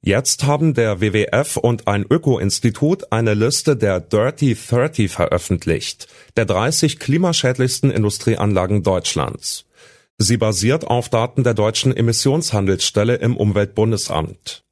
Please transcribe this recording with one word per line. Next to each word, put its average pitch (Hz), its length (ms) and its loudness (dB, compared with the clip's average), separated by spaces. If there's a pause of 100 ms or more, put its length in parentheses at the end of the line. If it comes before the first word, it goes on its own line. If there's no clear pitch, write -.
Jetzt 107 420 0
haben 147 300 2
der 110 260 0
W 104 140 0
W 104 180 2
F 139 240 0
und 117 320 0
ein 101 200 0
Öko-Institut 139 1040 0
eine 110 240 2
Liste 131 420 0
der 98 240 0
Dirty 113 520 0
Thirty 120 540 -2
veröffentlicht, - 1000 -2 (280)
der 113 100 2
dreißig 120 540 0
klimaschädlichsten 135 880 0
Industrieanlagen 104 960 0
Deutschlands. - 840 -4 (540)
Sie 110 180 4
basiert 110 480 0
auf 117 240 -2
Daten 120 340 0
der 117 120 2
deutschen 110 420 0
Emissionshandelsstelle 113 1160 0
im 120 200 0
Umweltbundesamt. 104 1400 -2